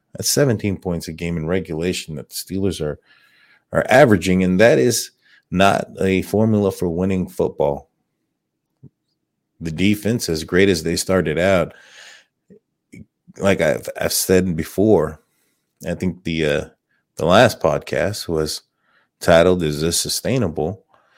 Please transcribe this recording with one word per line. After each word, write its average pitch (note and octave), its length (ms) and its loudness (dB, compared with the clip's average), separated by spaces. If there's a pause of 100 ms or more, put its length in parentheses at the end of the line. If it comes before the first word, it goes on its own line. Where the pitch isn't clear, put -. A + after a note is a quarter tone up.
(120)
that's - 180 -6
seventeen G#2+ 460 0
points F2 320 -6
a E2+ 40 -10
game E2+ 240 -6
in D#2 100 -6
regulation F2 680 -4
that C2 160 -14
the - 40 -16
Steelers F#2 460 -6
are, D2 180 -6 (760)
are - 180 0
averaging, F#2+ 520 6
and F#2 160 2
that A#2+ 200 6
is - 320 0 (400)
not F#2 360 2 (140)
a F#2+ 220 0
formula G#2 500 2
for F#2 160 -6
winning F2+ 400 -2
football. - 600 -2 (1700)
The E2 100 -8
defense, G2+ 580 -2
as D#2+ 160 -4
great F#2 240 2
as E2+ 140 0
they E2+ 140 -2
started E2 420 -2
out, F2 360 0 (1600)
like F#2+ 220 0
I've, C#2+ 280 -2 (120)
I've - 120 -4
said F#2 440 2
before, E2 640 0 (640)
I F2 80 -4
think F2+ 300 -6
the, D#2+ 220 -2
uh, D2 180 0 (520)
the D#2 100 -4
last G#2 340 4
podcast D#2 680 -4
was D#2+ 340 -4 (580)
titled, F2 420 4
"Is D2+ 180 -4
This E2 200 -2
Sustainable?" F2+ 840 -4 (340)